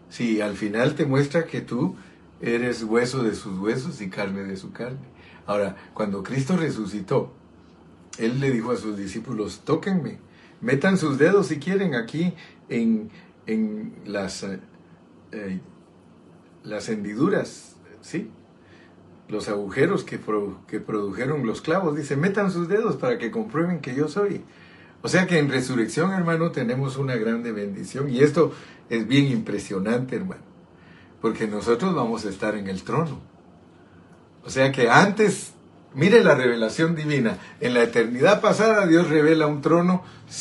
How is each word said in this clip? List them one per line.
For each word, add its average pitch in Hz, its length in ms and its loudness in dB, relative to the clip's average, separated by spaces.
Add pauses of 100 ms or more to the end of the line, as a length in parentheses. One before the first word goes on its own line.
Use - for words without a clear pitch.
Si 113 320 -2
al 104 140 -2
final 113 400 0
te 156 120 -2
muestra 143 400 0
que 123 140 -8
tú 147 360 -4 (440)
eres 117 440 -2
hueso 120 400 0
de 104 100 0
sus 95 240 -8
huesos 127 420 -4
y 98 80 -8
carne 98 360 -6
de 95 120 -8
su - 140 -14
carne. 131 380 -12 (360)
Ahora, 101 300 -2 (180)
cuando 98 300 -4
Cristo 139 340 0
resucitó, 110 760 -2 (840)
Él 120 220 -2
le 139 140 0
dijo 117 180 -2
a 120 60 0
sus 104 200 -6
discípulos, 104 680 -8
"Tóquenme, 160 560 -2 (400)
metan 139 380 2
sus 143 200 0
dedos 185 300 6
si 151 100 -4
quieren 185 380 0
aquí 151 360 -2 (360)
en, 113 420 0 (360)
en 110 460 -2 (140)
las, 101 380 -6
eh, 98 160 -8 (720)
eh, 98 260 -6 (1040)
las 107 260 -8
hendiduras", 107 880 -2 (280)
¿sí? - 280 -10 (1000)
Los 104 200 -6
agujeros 131 560 0
que 110 140 -10
pro-, 101 500 -4
que 107 100 -6
produjeron 110 680 -4
los 107 120 -4
clavos, 160 360 0
dice, 147 200 -4
"Metan 190 360 0
sus 170 160 -4
dedos 208 260 0
para 123 240 -2
que 113 140 -6
comprueben 147 480 -2
que 131 120 -8
yo 147 140 0
soy". 196 380 -2 (580)
O - 60 -4
sea 180 180 4
que 165 140 2
en 143 100 2
resurrección, 131 640 0
hermano, 170 400 0
tenemos 135 440 -2
una 135 200 -2
grande 117 340 -2
bendición. 101 580 -6
Y 120 120 0
esto 147 320 6 (360)
es 113 200 -2
bien 139 180 6
impresionante, 107 880 -2
hermano, 92 280 -6 (800)
porque 110 280 -2
nosotros 117 460 0
vamos 113 300 -2
a 104 40 -6
estar 104 260 -4
en 101 140 -8
el 92 160 -8
trono. 135 360 -2 (1200)
O - 60 -12
sea 135 200 2
que 131 180 2
antes, 202 640 4 (380)
mire 196 300 6
la 160 140 6
revelación 123 580 2
divina. 143 420 0 (220)
En 123 160 0
la 120 80 6
eternidad 123 580 4
pasada, 208 460 4
Dios 165 220 6
revela 156 400 4
un 147 120 -2
trono, 175 440 4 (360)